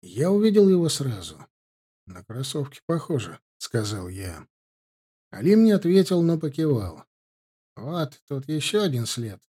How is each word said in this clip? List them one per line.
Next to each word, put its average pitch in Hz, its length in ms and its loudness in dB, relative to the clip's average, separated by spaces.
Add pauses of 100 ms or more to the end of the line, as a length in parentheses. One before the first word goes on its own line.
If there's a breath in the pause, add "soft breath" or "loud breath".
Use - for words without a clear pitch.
Я 143 280 -2
увидел 208 380 6
его 175 220 4
сразу. 113 560 -8 (580)
«На - 180 -20
кроссовки 135 640 -8
похоже», — 151 540 -4 (180)
сказал 101 540 -6
я. 92 360 -12 (840)
Алим 202 340 4
не 220 80 6
ответил, 185 480 4
но 165 180 2
покивал. 139 680 -2 (720)
«Вот 151 520 -8
тут 135 220 -8
ещё 156 320 -2
один 127 240 -2
след», — 110 340 -10 (160)